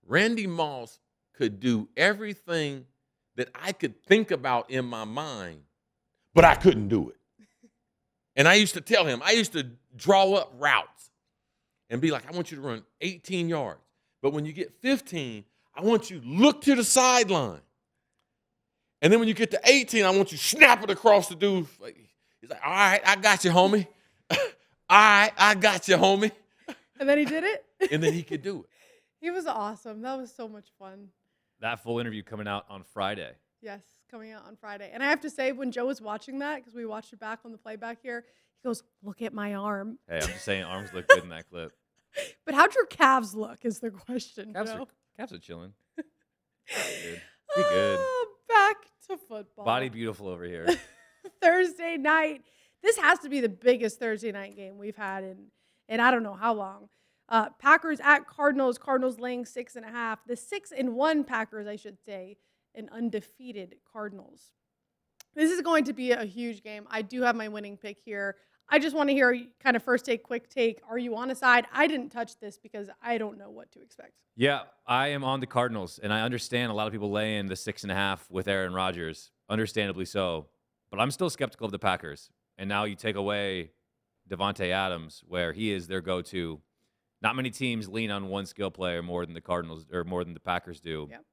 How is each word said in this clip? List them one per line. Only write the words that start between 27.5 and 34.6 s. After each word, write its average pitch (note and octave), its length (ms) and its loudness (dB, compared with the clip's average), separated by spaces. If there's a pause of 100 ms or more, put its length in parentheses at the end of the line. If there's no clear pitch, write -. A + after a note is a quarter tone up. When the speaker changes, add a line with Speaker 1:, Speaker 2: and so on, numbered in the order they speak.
Speaker 2:
<laughs> F#4+ 120 0
Speaker 1:
And D#3 120 2
then D#3 100 2
he E3+ 80 -2
could D3 220 -8
do F#3+ 160 -8
it. E2+ 100 -20 (500)
Speaker 2:
He E4 120 -6
was F4 160 -6
awesome. G#3+ 560 -8
That C4 120 -8
was B3+ 160 -12
so A3+ 160 -14
much G#3+ 200 -20 (100)
fun. G3 300 -20 (520)
Speaker 3:
That A2+ 220 -6
full A#2 160 -6
interview A2 240 -6
coming G#2+ 260 -12
out G2+ 220 -6
on G2 140 -18 (100)
Friday. F#2+ 380 -6 (280)
Speaker 2:
Yes, G3+ 220 -16 (300)
coming A3 200 -18
out G#3+ 140 -20
on G#3 100 -20
Friday. G3+ 380 -16